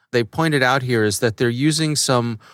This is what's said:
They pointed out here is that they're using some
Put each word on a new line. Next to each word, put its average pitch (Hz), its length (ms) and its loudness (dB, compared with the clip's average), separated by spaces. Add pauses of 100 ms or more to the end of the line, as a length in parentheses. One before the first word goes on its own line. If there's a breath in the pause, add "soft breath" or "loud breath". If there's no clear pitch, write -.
(100)
They 156 120 0
pointed 147 400 0
out 131 200 2
here 123 220 0
is 104 160 0
that 113 180 -2
they're 123 100 2
using 151 480 0
some 120 420 0 (160 loud breath)